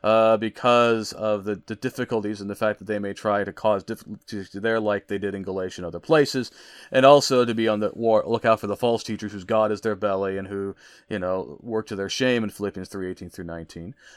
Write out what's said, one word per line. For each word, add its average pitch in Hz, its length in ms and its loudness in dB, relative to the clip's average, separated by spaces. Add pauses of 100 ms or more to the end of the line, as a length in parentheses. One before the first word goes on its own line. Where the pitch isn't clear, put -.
uh, 113 340 6
because 117 760 2
of 107 320 -2
the, 101 220 -4
the 110 100 -8
difficulties 110 640 -4
and 101 100 -8
the 98 60 -8
fact 107 240 -2
that 95 60 -16
they 104 120 -4
may 101 140 -6
try 101 320 -2
to 98 80 -6
cause 104 320 0
diff-, 110 180 -8 (240)
to, 101 200 -8
to - 120 -14
their 113 220 0
like 104 260 0
they 101 120 -4
did 98 140 -4
in 98 120 -8
Galatia 92 380 -6
and 87 40 -8
other 85 140 -10
places, 143 500 2 (400)
and 131 160 6
also 131 380 8
to 117 100 0
be 110 140 0
on 107 100 2
the 107 160 0
war, 113 320 2
look 113 180 -2
out 113 140 4
for - 80 -8
the 101 80 -4
false 117 300 0
teachers 107 260 -8
whose 98 140 -12
God 110 260 2
is 104 120 -4
their 107 120 -2
belly 98 420 -2
and 95 120 -8
who, 98 260 -6 (340)
you 104 120 -6
know, 90 400 -4
work 110 260 -6
to 113 80 -10
their 98 160 -6
shame 127 320 0
in 104 80 -4
Philippians 98 380 -8
three, 92 200 -8
eighteen 90 220 -12
through 92 140 -14
nineteen. 82 500 -14 (220)